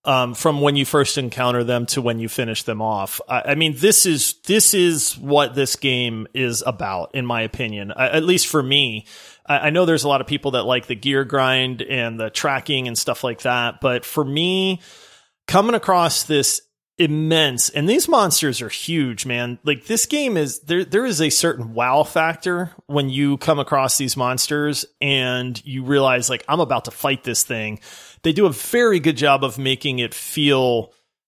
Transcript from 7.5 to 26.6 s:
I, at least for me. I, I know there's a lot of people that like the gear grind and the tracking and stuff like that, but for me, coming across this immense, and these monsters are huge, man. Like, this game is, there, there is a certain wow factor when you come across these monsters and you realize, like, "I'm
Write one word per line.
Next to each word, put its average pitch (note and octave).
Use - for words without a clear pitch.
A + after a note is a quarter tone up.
I, C3
at D#3+
least F3+
for D3+
me. C3
I, C#3+
I D3
know F3
there's D#3+
a D3
lot C3
of -
people C#3
that A#2+
like B2
the B2
gear C3+
grind C3
and A#2
the A2
tracking C3+
and A#2
stuff -
like A#2+
that, A#2+
but B2
for D3+
me, F3+
coming G#3+
across F3+
this -
immense, D#3
and D3
these D4+
monsters D#3+
are A2
huge, C#3
man. B2
Like, C#3+
this A3
game C#4+
is, D3
there, E3+
there G3+
is F3+
a D#3
certain B2
wow B2+
factor E3
when C#3+
you C#3
come D#3
across C3+
these C3
monsters C#3
and B2+
you C3
realize, C3
like, A#2+
"I'm D#3+